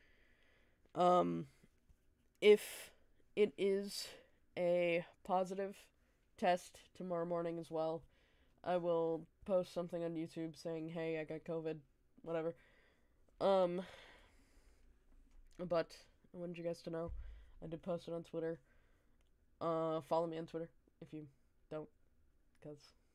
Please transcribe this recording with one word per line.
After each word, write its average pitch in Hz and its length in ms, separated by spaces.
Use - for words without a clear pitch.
Um, 175 520
if - 500
it 208 220
is 202 500
a 175 480
positive 190 520
test - 420
tomorrow 175 300
morning 170 340
as 165 100
well, 160 320
I 180 140
will 165 500
post 180 280
something 175 300
on 170 120
YouTube 165 400
saying, 165 340
"Hey, 160 300
I 156 40
got 156 220
covid," 160 340
whatever. 165 320
Um, 185 440
but 170 360
I 185 40
wanted 175 200
you 170 60
guys 170 200
to - 60
know 165 220
I 170 40
did 160 160
post 175 240
it 170 60
on 170 100
Twitter. 165 360
Uh, 160 400
follow 170 260
me 160 100
on 165 100
Twitter 165 220
if 165 120
you 151 140
don't, 156 200
'cause 147 320